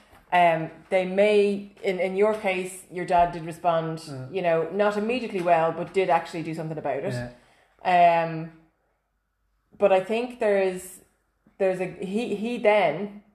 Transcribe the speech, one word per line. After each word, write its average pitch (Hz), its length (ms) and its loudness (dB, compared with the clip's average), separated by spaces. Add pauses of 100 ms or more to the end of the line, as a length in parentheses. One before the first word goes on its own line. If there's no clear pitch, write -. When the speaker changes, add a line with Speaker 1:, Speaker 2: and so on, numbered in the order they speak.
(320)
Speaker 1:
Um, 165 380 2 (180)
they 185 160 0
may, 202 680 2 (100)
in, 185 180 -2
in 185 160 -2
your 208 160 4
case, 190 580 -4
your 180 140 -8
dad 175 280 4
did 170 120 -10
respond, 165 640 -2
Speaker 2:
Yeah. 131 240 -12
Speaker 1:
you 190 80 -4
know, 165 320 0
not 208 240 0
immediately 214 460 -4
well, 165 300 2
but 170 200 -8
did 185 160 0
actually 170 360 -2
do 160 100 -8
something 160 240 -8
about 143 260 -6
it. 190 80 -6 (720)
Speaker 2:
Yeah. 170 400 6
Speaker 1:
Um, 160 280 -8 (1300)
but 202 140 4
I 190 80 6
think 233 400 -4
there 202 220 2
is, 185 380 -4 (580)
there's 185 220 0
a, 180 60 -4 (180)
he, 202 320 -4
he 233 220 -4
then, 202 640 2 (120)